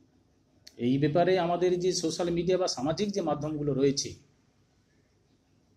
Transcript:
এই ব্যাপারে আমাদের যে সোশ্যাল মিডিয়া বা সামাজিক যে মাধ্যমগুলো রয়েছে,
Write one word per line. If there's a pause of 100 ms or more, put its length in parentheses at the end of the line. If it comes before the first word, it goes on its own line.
(760)
এই
ব্যাপারে
আমাদের
যে
সোশ্যাল
মিডিয়া
বা
সামাজিক
যে
মাধ্যমগুলো
রয়েছে, (1600)